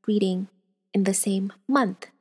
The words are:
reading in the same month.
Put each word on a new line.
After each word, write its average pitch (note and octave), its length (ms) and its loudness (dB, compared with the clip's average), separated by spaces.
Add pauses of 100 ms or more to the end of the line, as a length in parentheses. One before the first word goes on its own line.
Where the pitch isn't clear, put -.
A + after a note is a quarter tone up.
reading G3 420 0 (460)
in G3 120 2
the G3 100 0
same G3 360 -2 (160)
month. B3+ 380 0 (160)